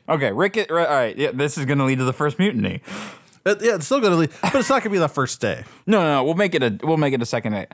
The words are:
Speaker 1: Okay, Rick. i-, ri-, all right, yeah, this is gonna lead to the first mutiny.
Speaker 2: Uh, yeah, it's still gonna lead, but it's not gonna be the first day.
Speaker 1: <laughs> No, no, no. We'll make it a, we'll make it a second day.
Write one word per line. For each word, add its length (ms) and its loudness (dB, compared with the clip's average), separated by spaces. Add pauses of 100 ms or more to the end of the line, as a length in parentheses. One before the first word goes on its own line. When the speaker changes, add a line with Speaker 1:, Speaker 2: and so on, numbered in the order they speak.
Speaker 1:
Okay, 220 0
Rick. 260 0
i-, 120 0
ri-, 160 0
all 100 0
right, 200 0
yeah, 180 -2
this 240 -2
is 80 -4
gonna 200 2
lead 140 2
to 60 -2
the 80 0
first 260 -2
mutiny. 420 0 (640)
Speaker 2:
Uh, 160 4
yeah, 140 2
it's 100 -4
still 140 0
gonna 160 4
lead, 160 2 (100)
but 140 0
it's 140 2
not 120 2
gonna 120 -4
be 40 0
the 120 2
first 320 -4
day. 220 -2 (120)
Speaker 1:
<laughs> 100 -20
No, 160 4
no, 140 2
no. 80 2
We'll 120 0
make 200 0
it 80 2
a, 180 0
we'll 160 2
make 160 2
it 80 0
a 40 -2
second 260 -4
day. 220 -6